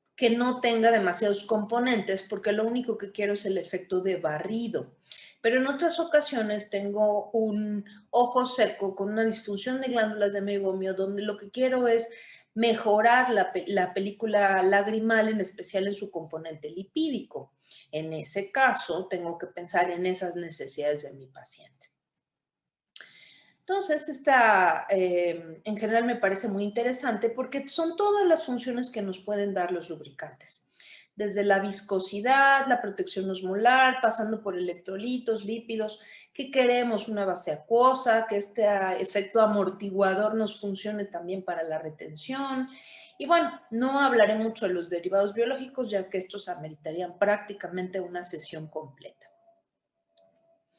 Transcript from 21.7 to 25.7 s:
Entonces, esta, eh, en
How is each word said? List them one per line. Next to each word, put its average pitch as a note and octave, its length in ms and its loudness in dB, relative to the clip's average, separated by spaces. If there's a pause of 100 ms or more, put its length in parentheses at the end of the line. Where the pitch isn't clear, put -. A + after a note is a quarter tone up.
Entonces, F#4 420 -2
esta, G#3+ 800 4
eh, F3 720 0
en G#3+ 140 -4